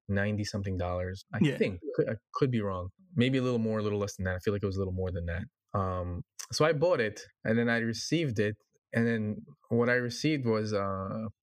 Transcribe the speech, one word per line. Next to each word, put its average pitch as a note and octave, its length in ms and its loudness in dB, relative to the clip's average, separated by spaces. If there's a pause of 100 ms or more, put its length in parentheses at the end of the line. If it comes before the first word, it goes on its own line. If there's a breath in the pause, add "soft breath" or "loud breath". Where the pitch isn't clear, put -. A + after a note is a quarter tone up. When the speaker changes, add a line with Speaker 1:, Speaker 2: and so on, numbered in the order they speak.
Speaker 1:
ninety G#2 380 0
something G2 320 -4
dollars. F2+ 560 -4
I - 80 2
Speaker 2:
Yeah. C#3+ 160 4
Speaker 1:
think. G2+ 240 0 (140)
Could, D3+ 120 2
I A#2 60 -2 (200)
could C#3+ 160 2
be A#2 120 2
wrong. F#2 300 -4 (220)
Maybe C3 260 4
a - 20 2
little B2 180 2
more, A2 200 0
a - 40 -2
little G#2 160 0
less G2+ 160 -2
than G2 80 -6
that. F#2 120 0
I F2+ 40 -4
feel G#2 140 0
like G2+ 100 -2
it G#2 40 2
was F#2+ 100 -2
a - 20 0
little F#2+ 140 -2
more F#2 180 -2
than F2 140 -4
that. E2+ 180 -4 (340)
Um, F2+ 460 -2 (280)
so A#2 120 2
I D#3+ 100 4
bought D#3+ 260 2
it, G#2+ 220 -2 (220)
and A2+ 140 2
then A#2 120 2
I A#2 100 2
received A2+ 600 -2
it. G#2+ 160 0 (380)
And A#2 120 2
then A2 400 -2 (240)
what A#2 200 2
I B2 40 4
received B2 520 0
was G#2+ 280 2
a G2 540 -2 (160)